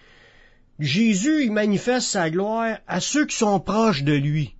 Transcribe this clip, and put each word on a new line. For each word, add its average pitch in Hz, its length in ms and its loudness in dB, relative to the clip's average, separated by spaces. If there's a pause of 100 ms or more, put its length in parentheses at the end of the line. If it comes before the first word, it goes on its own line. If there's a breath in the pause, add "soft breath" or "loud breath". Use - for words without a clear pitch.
(800 soft breath)
Jésus, 220 640 2
il 226 80 0
manifeste 214 560 0
sa 170 220 -2
gloire 220 480 -2 (100)
à 175 140 -4
ceux 302 240 0
qui 302 100 -8
sont 208 240 2
proches 196 440 0
de 147 100 2
lui. 147 460 -2